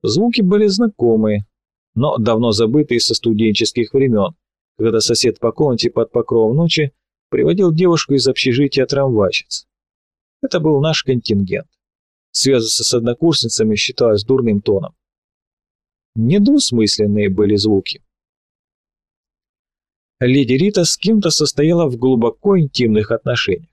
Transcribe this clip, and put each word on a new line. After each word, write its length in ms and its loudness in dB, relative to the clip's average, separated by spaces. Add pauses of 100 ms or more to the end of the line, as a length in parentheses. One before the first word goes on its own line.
Звуки 380 0
были 260 2
знакомые, 760 0 (520)
но 220 -2
давно 340 0
забытые 480 0
со 140 -2
студенческих 760 -2
времен, 440 0 (420)
когда 220 0
сосед 400 -2
по 100 -2
комнате 400 -2
под 220 -4
покровом 420 0
ночи 380 0 (360)
приводил 440 0
девушку 420 0
из 140 0
общежития 580 0
трамвайщиц. 800 -2 (760)
Это 200 -4
был 200 2
наш 220 -2
контингент. 640 -2 (640)
Связываться 540 -2
с 100 -2
однокурсницами 800 0
считалось 480 0
дурным 380 0
тоном. 340 -2 (1200)
Недвусмысленные 1120 0
были 280 0
звуки. 480 -2 (2250)
Леди 320 2
Рита 320 0
с 120 -2
кем-то 340 0
состояла 600 0
в 60 -6
глубоко 600 0
интимных 540 0
отношениях. 640 -4